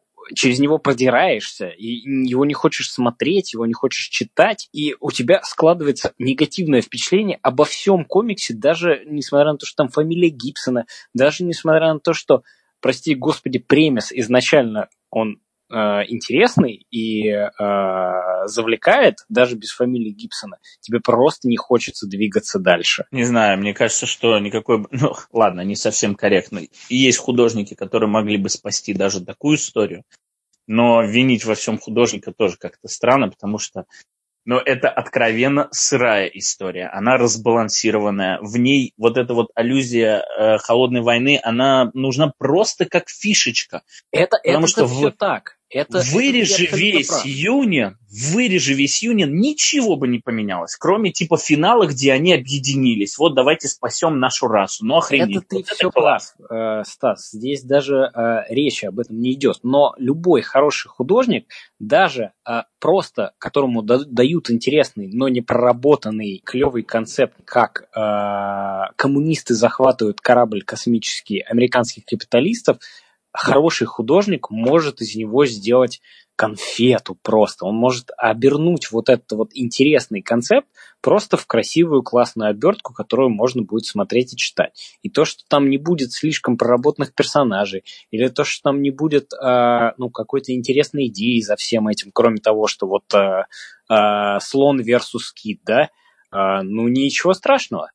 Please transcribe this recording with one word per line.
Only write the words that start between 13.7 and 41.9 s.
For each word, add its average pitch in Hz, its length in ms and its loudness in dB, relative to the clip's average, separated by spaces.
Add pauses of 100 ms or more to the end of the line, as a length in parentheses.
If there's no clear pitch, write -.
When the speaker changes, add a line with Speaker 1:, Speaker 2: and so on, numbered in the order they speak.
Speaker 1:
изначально 123 760 0 (220)
он 110 300 -4 (320)
э, 117 40 -8 (320)
интересный 120 840 0
и, 110 400 -2
э, 104 180 0 (960)
завлекает, 117 720 2 (120)
даже 123 280 0
без 104 160 -14
фамилии 123 380 -4
Гибсона, 104 480 -14 (220)
тебе 113 200 -4
просто 127 480 0
не 120 80 0
хочется - 520 -2
двигаться 101 500 -4
дальше. 87 540 0
Speaker 2:
Не 123 120 -2
знаю, 110 340 2
мне 101 160 -4
кажется, 123 320 -2
что 113 320 2
никакой 107 400 0
б-, 104 120 -8
ну, 131 240 0 (180)
ладно, 95 300 2
не 101 140 -4
совсем 107 380 -2
корректно. 98 460 0 (280)
И 123 80 0
есть 131 220 6
художники, 117 560 0
которые 110 360 -2
могли 107 260 0
бы 98 120 -2
спасти - 460 -6
даже 98 300 -2
такую 143 320 -2
историю, 101 460 -4 (640)
но 117 360 4
винить 113 420 2
во 110 100 0
всём 110 240 -4
художника 110 540 -2
тоже 101 260 -2
как-то - 300 -16
странно, 120 400 2
потому 101 300 -8
что, - 260 -12 (600)
но 123 120 0
это 131 300 0
откровенно 123 840 0
сырая 113 560 0
история, 90 640 -8
она 107 260 2
разбалансированная. 107 1200 0
В 107 160 -8
ней 131 400 2
вот 117 200 2
эта 120 160 -2
вот 117 200 0
аллюзия, 117 720 0 (140)
э, 107 200 4
холодной 123 440 2
войны, 120 400 2
она 123 520 2